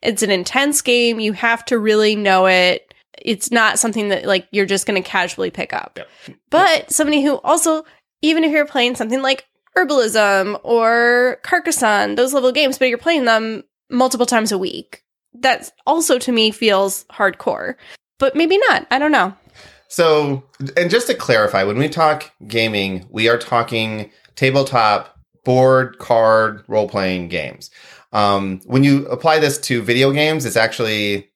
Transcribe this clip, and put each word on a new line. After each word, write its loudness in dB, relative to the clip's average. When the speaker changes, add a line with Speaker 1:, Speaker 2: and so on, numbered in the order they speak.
Speaker 1:
It's -4
an -2
intense -2
game. 0
You -2
have -2
to 0
really 2
know 2
it. 2
It's -4
not 2
something -2
that, -2
like, 0
you're 0
just -2
gonna -2
casually -4
pick -10
up. -10
Speaker 2:
Yep. -18
Speaker 1:
But 2
somebody 0
who 0
also, 0
even 2
if 2
you're 2
playing -2
something -4
like -2
herbalism 2
or 2
Carcassonne, 0
those 0
level 2
games, 0
but 2
you're -2
playing 0
them 0
multiple 0
times 0
a -2
week, -10
that -2
also 0
to -4
me 2
feels 0
hardcore, -4
but 0
maybe 2
not. 0
I 0
don't 0
know. 0
Speaker 2:
So, 2
and 0
just 0
to 0
clarify, 2
when -2
we 0
talk 0
gaming, -2
we 0
are 4
talking -4
tabletop, 0
board, 2
card, 2
role-playing -2
games. -8
Um, 0
when 2
you 4
apply 0
this 0
to -4
video 2
games, -2
it's -2
actually -2